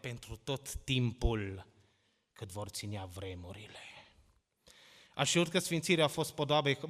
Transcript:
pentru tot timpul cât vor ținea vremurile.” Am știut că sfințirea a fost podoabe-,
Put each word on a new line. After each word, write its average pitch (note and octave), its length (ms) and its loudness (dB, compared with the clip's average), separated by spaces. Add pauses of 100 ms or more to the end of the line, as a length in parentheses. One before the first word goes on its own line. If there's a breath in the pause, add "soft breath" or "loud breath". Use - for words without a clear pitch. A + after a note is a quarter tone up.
pentru A#2 440 -10
tot - 300 -6
timpul A2+ 920 0 (680)
cât G2 200 -12
vor G#2 160 -6
ținea G#2 360 -8
vremurile.” F#2 920 -12 (1160 soft breath)
Am - 100 2
știut E3+ 240 4
că F#3 100 4
sfințirea E3 460 2
a C#3+ 40 6
fost - 260 -2
podoabe-, C#3+ 440 4 (120)